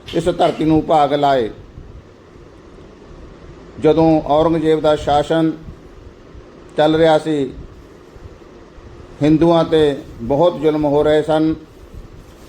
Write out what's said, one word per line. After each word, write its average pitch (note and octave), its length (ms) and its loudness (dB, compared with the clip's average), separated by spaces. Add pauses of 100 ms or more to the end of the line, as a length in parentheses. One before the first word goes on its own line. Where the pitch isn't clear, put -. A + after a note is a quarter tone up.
(140)
ਇਸ E3+ 120 -2
ਧਰਤੀ E3 400 -2
ਨੂੰ D#3 180 2
ਭਾਗ D3 300 0
ਲਾਏ। C#3 360 0 (2250)
ਜਦੋਂ D#3 380 2
ਔਰੰਗਜ਼ੇਬ D#3 580 0
ਦਾ D3+ 160 2
ਸ਼ਾਸਨ D3+ 560 0 (1300)
ਚੱਲ D#3 180 2
ਰਿਹਾ D#3+ 220 4
ਸੀ, D3+ 360 -4 (1700)
ਹਿੰਦੂਆਂ D#3+ 400 4
'ਤੇ D3+ 340 0 (240)
ਬਹੁਤ C#3+ 400 0
ਜ਼ੁਲਮ D3+ 240 0
ਹੋ C#3+ 180 0
ਰਹੇ D3+ 180 2
ਸਨ। D#3 340 -2 (920)